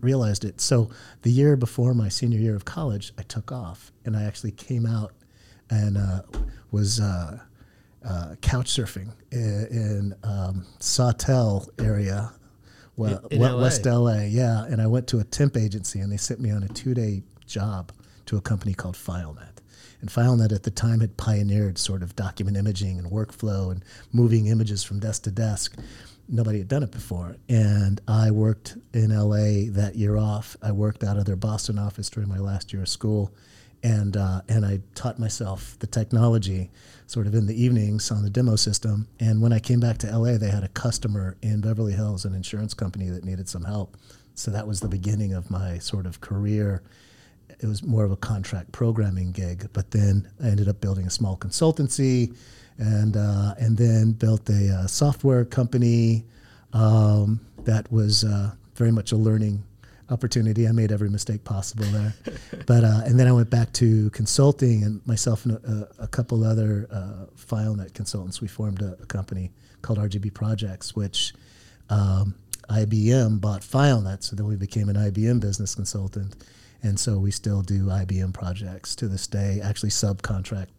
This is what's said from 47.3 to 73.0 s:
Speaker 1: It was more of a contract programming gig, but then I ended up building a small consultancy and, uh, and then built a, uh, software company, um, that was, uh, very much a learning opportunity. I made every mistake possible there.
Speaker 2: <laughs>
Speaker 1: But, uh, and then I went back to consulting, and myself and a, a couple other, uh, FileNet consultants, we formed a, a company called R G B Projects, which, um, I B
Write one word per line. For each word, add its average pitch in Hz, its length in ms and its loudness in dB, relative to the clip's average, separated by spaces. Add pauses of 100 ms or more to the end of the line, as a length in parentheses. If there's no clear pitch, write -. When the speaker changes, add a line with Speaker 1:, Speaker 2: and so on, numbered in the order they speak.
Speaker 1:
It 113 80 -4
was 101 160 -4
more 110 220 2
of 95 60 0
a 95 60 -2
contract 98 540 -6
programming 101 600 0
gig, 90 400 -6
but - 180 -4
then 101 400 2 (100)
I 120 60 0
ended 101 220 2
up 98 100 -2
building 95 260 -2
a 90 60 -4
small 98 240 -2
consultancy 131 1000 0 (420)
and, 107 400 2
uh, 101 420 0
and 113 180 2
then 113 360 6
built 110 360 2
a, 101 200 4
uh, 92 180 0
software 139 560 2
company, 117 800 2 (460)
um, 110 720 4 (240)
that 110 260 0
was, 107 320 2
uh, 101 300 0 (220)
very 117 160 2
much 113 200 0
a 110 60 2
learning 107 460 2 (460)
opportunity. 113 580 2
I 113 40 4
made 113 220 4
every 104 160 0
mistake 101 340 -4
possible 101 420 -6
there. 104 340 0
Speaker 2:
<laughs> - 460 -12
Speaker 1:
But, 117 180 8
uh, 110 220 4
and 123 140 6
then 127 80 8
I 127 60 8
went 117 160 4
back 113 240 2
to 110 380 4
consulting, 123 720 4
and 104 220 -2
myself 117 400 0
and 113 120 0
a, 107 320 -6 (100)
a 110 80 -8
couple 120 360 0
other, 110 460 2
uh, 95 360 -10 (100)
FileNet 107 580 -4
consultants, 92 480 -8
we 107 60 -6
formed 101 340 -6
a, 92 200 -6
a - 40 -16
company 95 460 -6 (300)
called 107 180 -2
R 104 80 0
G 98 120 -4
B 101 100 -4
Projects, 104 640 -6
which, - 380 -4 (560)
um, 98 440 2 (360)
I 107 160 2
B 110 260 2